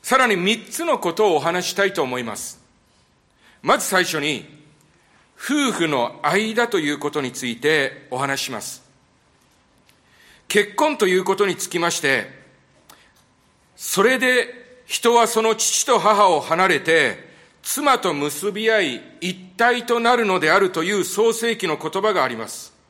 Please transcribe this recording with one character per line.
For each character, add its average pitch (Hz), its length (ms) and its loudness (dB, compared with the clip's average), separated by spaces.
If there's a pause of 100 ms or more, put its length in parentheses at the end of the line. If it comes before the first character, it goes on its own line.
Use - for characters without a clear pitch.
さ 262 120 2
ら 254 100 4
に 202 80 2
三 208 300 0
つ - 180 -8
の 294 160 0
こ 170 120 -2
と 202 200 2
を - 20 2
お 143 60 2
話 170 300 -2
し - 40 -8
た 196 100 0
い 190 80 0
と 175 80 -2
思 127 200 -2
い - 20 -6
ま 110 140 -8
す。 - 260 -14 (960)
ま 226 160 2
ず - 120 -4
最 185 160 2
初 156 160 -4
に、 143 260 -4 (920)
夫 277 360 -2
婦 165 160 -2
の 127 340 -2
間 220 460 0
と 202 100 -2
い 147 140 -2
う 143 80 -6
こ 143 100 -4
と 147 100 -4
に 123 120 -6
つ 127 120 -10
い 117 120 -4
て 143 560 0
お 127 40 -6
話 135 260 -2
し - 100 -8
ま 107 80 -8
す。 - 240 -14 (1600)
結 202 280 0
婚 302 220 2
と 196 120 2
い 185 100 2
う 180 60 0
こ 185 100 0
と 202 100 2
に 185 120 -2
つ - 120 -8
き 170 120 -4
ま 170 100 2
し - 80 -4
て、 135 320 0 (1400)
「そ - 300 -2
れ 254 160 4
で - 680 -2
人 - 260 0
は 233 140 6
そ 220 160 0
の 220 140 2
父 - 300 -2
と 240 120 4
母 202 300 4
を 156 120 2
離 170 280 2
れ 160 100 2
て、 147 500 0 (360)
妻 269 340 0
と 180 160 -2
結 147 380 -4
び 220 180 -2
合 214 120 2
い、 127 200 -4 (180)
一 180 140 -4
体 240 520 -2
と 233 120 0
な 233 160 4
る 233 100 2
の 185 140 2
で 156 140 2
あ 196 80 6
る」 190 100 2
と 165 140 -4
い 190 80 -2
う 196 120 0
創 226 280 0
世 226 240 -2
記 190 100 -6
の 156 100 -2
言 156 240 -6
葉 208 120 2
が 175 100 2
あ 131 60 0
り 120 80 -6
ま 110 100 -10
す。 - 260 -16 (180)